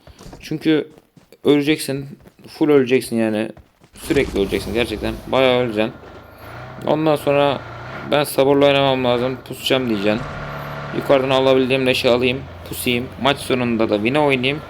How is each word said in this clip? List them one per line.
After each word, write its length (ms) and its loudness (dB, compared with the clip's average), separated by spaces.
Çünkü 480 0
öleceksin, 640 0
full 220 -2
öleceksin 480 4
yani. 320 -2
Sürekli 460 -2
öleceksin 340 -4
gerçekten. 400 -4
Bayağı 360 2
öleceksin. 300 -2
Ondan 300 2
sonra 440 0
"Ben 140 2
sabırlı 420 4
oynamam 380 2
lazım, 340 0
pusacağım." 400 -2
diyeceksin. 320 0
"Yukarıdan 340 2
alabildiğim 560 4
leşi 220 2
alayım, 320 2
pusayım. 380 -2
Maç 160 2
sonunda 520 0
da 60 2
win'e 220 0
oynayayım. 520 0